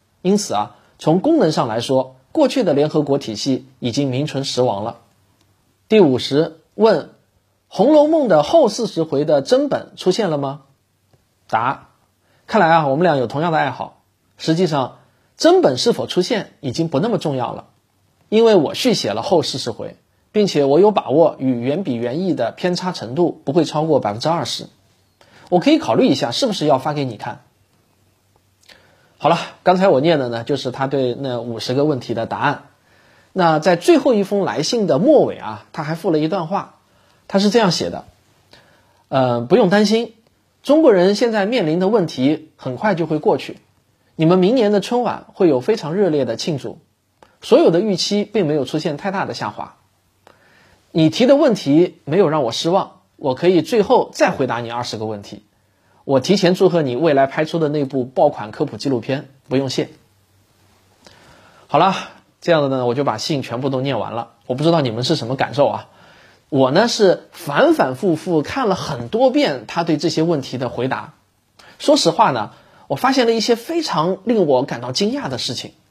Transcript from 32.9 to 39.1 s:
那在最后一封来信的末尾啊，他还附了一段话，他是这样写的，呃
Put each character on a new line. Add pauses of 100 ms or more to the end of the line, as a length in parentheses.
那
在
最
后
一
封
来
信
的
末
尾
啊，
他
还
附
了
一
段
话， (540)
他
是
这
样
写
的， (1040)
呃